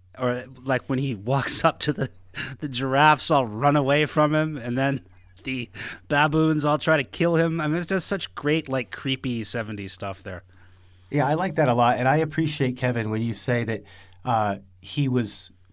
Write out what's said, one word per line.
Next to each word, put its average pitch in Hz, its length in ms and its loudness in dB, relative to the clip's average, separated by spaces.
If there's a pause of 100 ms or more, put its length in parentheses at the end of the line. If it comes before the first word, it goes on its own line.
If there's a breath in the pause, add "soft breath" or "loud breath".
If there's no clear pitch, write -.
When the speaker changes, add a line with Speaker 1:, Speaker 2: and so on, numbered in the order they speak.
(180)
Speaker 1:
or, 123 260 -2 (180)
like, 131 260 -2
when 131 100 0
he 135 160 -2
<laughs> 104 160 -6
walks 135 340 2
up 160 160 2
to 151 120 0
the - 180 -4 (500 loud breath)
the 151 80 -6
giraffes 135 640 4
all 139 160 4
run 127 300 2
away 143 300 2
from 151 280 2
him, 156 220 0
and 120 220 -4
then 139 220 0 (440)
the 127 240 -6 (400 loud breath)
baboons 151 560 2
all 147 140 2
try 160 180 2
to 143 80 0
kill 170 320 0
him. 165 240 2
I 156 60 -2
mean, 151 120 0
it's 170 80 -4
just 190 200 -2
such - 280 -6
great, 151 340 -2
like, 131 220 -4
creepy 131 540 -4
seventies 104 480 -6
stuff 98 300 -8
there. 92 200 -12 (680 soft breath)
Speaker 2:
Yeah, 143 160 0
I 147 80 0
like 160 220 -2
that 151 120 4
a 120 60 4
lot, 120 240 4
and 123 80 0
I 143 120 4
appreciate, 151 580 0
Kevin, 120 340 -2
when 110 120 0
you 117 120 -2
say 120 300 -2
that, 110 180 -4 (420 loud breath)
uh, 107 320 2 (240)
he - 280 -2
was 123 420 -2 (220)